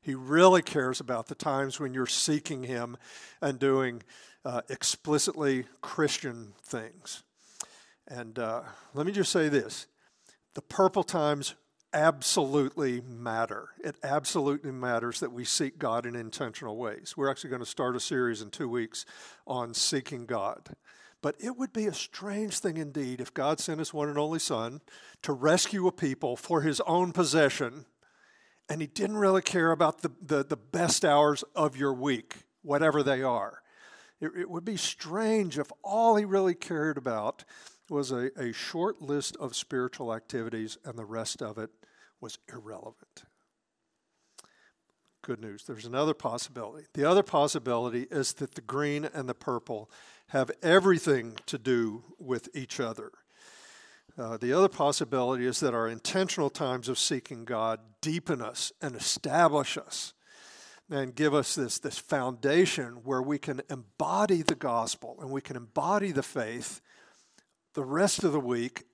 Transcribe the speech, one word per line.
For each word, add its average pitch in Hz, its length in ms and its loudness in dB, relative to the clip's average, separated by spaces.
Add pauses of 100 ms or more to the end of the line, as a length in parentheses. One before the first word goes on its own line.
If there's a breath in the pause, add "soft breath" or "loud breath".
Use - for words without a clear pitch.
He 139 140 -6
really 165 480 8
cares 131 380 0
about 120 260 -4
the 151 80 -10
times 135 440 -2
when 131 140 -6
you're 127 140 -2
seeking 147 560 0
Him 120 340 -6 (460 loud breath)
and 139 160 -2
doing, 131 440 2 (420 loud breath)
uh, 123 260 -4
explicitly 139 960 0 (140)
Christian 117 720 -2 (100)
things. - 640 -12 (840 loud breath)
And, 117 320 -12
uh, 117 240 -4 (320 loud breath)
let 143 100 -4
me 190 80 -2
just 196 200 0
say 160 160 4
this. 135 400 0 (680 soft breath)
The - 80 -8
purple 185 400 4
times 147 520 0 (400)
absolutely 143 1080 2
matter. 117 680 -4 (160)
It 151 180 -6
absolutely 143 720 0
matters 120 480 -2
that 139 100 -4
we 123 140 -8
seek - 340 -2
God 120 280 -2
in 120 100 -6
intentional 113 600 -8
ways. 113 400 -8
We're 139 140 0
actually 131 200 -8
gonna 123 140 -6
start 127 300 -2
a 120 60 -4
series 120 420 -2
in 104 80 -14
two - 180 -6
weeks 117 380 -6 (400 loud breath)
on 120 280 -4
seeking 127 520 -2
God. 107 440 -4 (520 loud breath)
But - 160 -2
it 247 180 -8
would 254 160 -6
be 214 140 0
a 175 80 -2
strange 202 640 -6
thing 165 200 -2
indeed 135 420 -4
if 120 120 -8
God 151 280 0
sent 156 180 -4
His 160 160 -6
one 147 140 -2
and 147 100 -2
only 156 220 0
Son 120 400 -2 (420 loud breath)
to 156 100 -2
rescue 165 540 4
a 180 60 4
people 135 440 -2
for 160 260 2
His 147 180 0
own 180 320 2
possession, 143 760 2 (840 soft breath)
and 156 120 -4
He 147 80 -4
didn't 214 300 -2
really 190 240 6
care 165 280 4
about 156 320 2
the, 147 80 -2 (100)
the, 143 220 2
the 143 140 -2
best 156 480 0
hours 147 400 6 (100)
of 151 220 2
your 139 180 0
week, 127 440 -2 (240)
whatever 147 420 4
they 131 180 2
are. 117 400 -2 (580 loud breath)
It, 156 160 -4
it 180 140 -6
would 170 140 -8
be 208 120 -4
strange 190 840 0
if - 100 -4 (140)
all 220 320 6
He 208 80 4
really 190 320 2
cared 156 420 -2
about 117 460 -2 (440 loud breath)
was 143 220 -2
a, 127 260 -2
a 123 160 -4
short - 480 -4
list 143 360 -2
of 131 180 -8
spiritual 123 580 -4
activities 113 720 -6
and 117 140 -12
the 113 60 -10
rest 113 380 -6
of 107 160 -8
it 113 120 -8 (480 soft breath)
was 117 200 -14 (120)
irrelevant. 110 760 -18 (2000 loud breath)
Good 113 220 -8
news. 104 220 -14
There's 113 200 -14
another 135 300 0
possibility. 120 800 -8
The 143 100 0
other 185 180 6
possibility 123 880 0
is 139 240 -2
that - 200 -8
the - 80 -14
green 147 420 -4
and 139 240 -8
the 120 60 -4
purple 117 560 -6 (380 loud breath)
have 131 220 0 (120)
everything 160 840 6
to - 140 -6
do 117 460 2 (140)
with 127 380 -6
each 131 240 -10
other. 113 320 -6 (1040 loud breath)
Uh, 113 220 -6
the 123 160 2
other 190 160 6
possibility 131 760 2
is 123 160 0
that 131 140 2
our 113 120 0
intentional 147 640 -2
times 127 400 -4
of 127 100 -2
seeking 123 460 -2
God 113 360 -2 (200)
deepen 156 400 -4
us - 400 -6
and 131 160 -6
establish 147 800 2
us - 380 -10 (760 loud breath)
and 135 260 -4
give 147 200 2
us 143 200 2
this, 127 240 -2
this - 200 -6
foundation 131 1040 2
where 131 160 0
we 143 180 -2
can 139 300 -6
embody 165 720 0
the 156 140 2
gospel 117 640 -2
and 131 100 -10
we 135 120 -4
can - 140 -12
embody 180 560 0
the 135 100 0
faith 120 580 -6 (920 soft breath)
the 143 100 -2
rest 160 380 2
of 175 80 4
the 151 80 2
week 123 560 -2